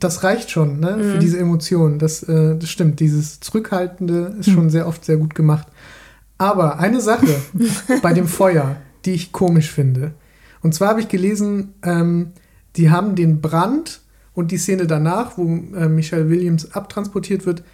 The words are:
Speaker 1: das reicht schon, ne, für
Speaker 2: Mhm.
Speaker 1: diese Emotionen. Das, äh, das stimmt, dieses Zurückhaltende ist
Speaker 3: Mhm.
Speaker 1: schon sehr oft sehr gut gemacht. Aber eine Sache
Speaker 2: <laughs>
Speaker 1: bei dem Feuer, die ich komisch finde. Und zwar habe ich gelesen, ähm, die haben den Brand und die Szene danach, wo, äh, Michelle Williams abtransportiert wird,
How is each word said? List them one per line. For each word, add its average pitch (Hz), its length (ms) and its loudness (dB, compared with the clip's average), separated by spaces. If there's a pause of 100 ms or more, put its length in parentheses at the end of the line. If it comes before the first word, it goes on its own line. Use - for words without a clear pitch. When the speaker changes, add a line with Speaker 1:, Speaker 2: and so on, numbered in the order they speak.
Speaker 1:
das 175 200 -4
reicht 220 280 -2
schon, 147 300 0
ne, 185 180 -2
für 202 160 0
Speaker 2:
Mhm. 165 40 2
Speaker 1:
diese 170 200 2
Emotionen. 165 600 2
Das, 156 240 -2
äh, 160 340 2
das 165 120 -8
stimmt, 151 300 0
dieses 151 400 0
Zurückhaltende 180 1000 -4
ist 185 100 0
Speaker 3:
Mhm. 190 40 6
Speaker 1:
schon 165 160 4
sehr 165 180 0
oft 165 180 -10
sehr 156 120 2
gut 156 160 -2
gemacht. 151 340 2 (720)
Aber 185 420 0
eine 220 200 2
Sache 233 280 2 (260)
Speaker 2:
<laughs> 233 480 0
Speaker 1:
bei 170 120 2
dem 175 140 2
Feuer, 160 480 2 (300)
die 190 80 0
ich - 180 -6
komisch 170 400 2
finde. 135 400 -2 (520)
Und 160 100 2
zwar 196 160 0
habe 220 100 0
ich 220 80 -4
gelesen, 202 760 -2
ähm, 170 480 0 (440)
die 165 140 4
haben 185 260 2
den 160 240 2
Brand 180 600 -2 (320)
und 170 180 -4
die 185 60 -4
Szene 185 300 -2
danach, 165 500 -2
wo, 180 80 -2
äh, 165 420 -2
Michelle 160 420 0
Williams 165 440 0
abtransportiert 202 720 -6
wird, 175 180 -4 (100)